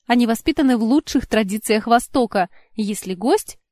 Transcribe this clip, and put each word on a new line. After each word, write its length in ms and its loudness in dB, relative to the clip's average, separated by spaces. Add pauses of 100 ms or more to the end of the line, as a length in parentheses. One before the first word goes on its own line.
Они 200 4
воспитаны 500 0
в 60 0
лучших 440 0
традициях 600 -2
Востока. 640 0 (240)
Если 400 -6
гость 420 -2 (160)